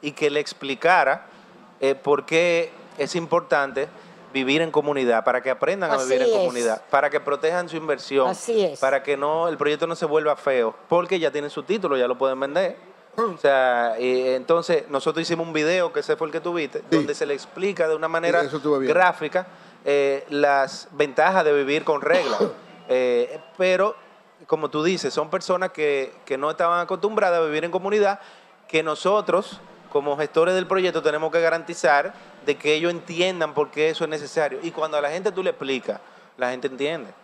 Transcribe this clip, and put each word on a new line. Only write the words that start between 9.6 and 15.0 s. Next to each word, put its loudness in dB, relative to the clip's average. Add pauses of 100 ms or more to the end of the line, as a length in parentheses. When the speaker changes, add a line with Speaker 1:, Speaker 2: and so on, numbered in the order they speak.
Speaker 1:
no -6
se -4
vuelva 0
feo, 0 (140)
porque 0
ya 0
tiene -6
su -10
título, -2
ya 2
lo -2
pueden 0
vender. -2 (400)
O -2
sea, 4
y 2
entonces 0
nosotros -2